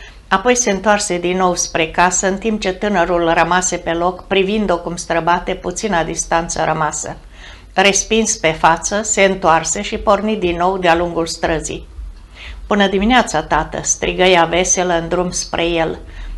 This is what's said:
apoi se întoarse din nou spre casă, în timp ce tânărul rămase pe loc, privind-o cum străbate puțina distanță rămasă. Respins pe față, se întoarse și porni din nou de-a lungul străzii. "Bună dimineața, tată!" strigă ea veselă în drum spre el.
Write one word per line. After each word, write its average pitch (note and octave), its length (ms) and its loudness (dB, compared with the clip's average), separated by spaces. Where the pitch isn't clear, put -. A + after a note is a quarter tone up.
apoi G3 280 2
se A#3 160 0
întoarse G3 460 0
din F3 200 -2
nou F#3 180 2
spre D#3+ 320 -2
casă, F3+ 400 2
în F#3+ 100 0
timp G#3+ 240 -2
ce F#3 120 -2
tânărul F3 600 0
rămase F3 440 2
pe E3+ 140 -4
loc, F3 360 -2
privind-o F#3+ 500 2
cum E3+ 180 -8
străbate F3 580 -2
puțina F3+ 500 -2
distanță E3 640 -4
rămasă. D#3 520 -4
Respins G3+ 600 2
pe D#3+ 160 0
față, E3+ 500 2
se G#3+ 220 2
întoarse F#3 580 2
și G#3 160 -6
porni G#3 380 2
din F3 200 0
nou F3+ 220 0
de-a F3 180 4
lungul E3+ 300 0
străzii. - 640 -4
"Bună G3+ 200 4
dimineața, G#3 540 2
tată!" D#3 400 -2
strigă F3+ 420 -2
ea F3+ 220 6
veselă F3 480 0
în E3 140 -2
drum F3+ 240 -2
spre - 340 -4
el. E3+ 340 -2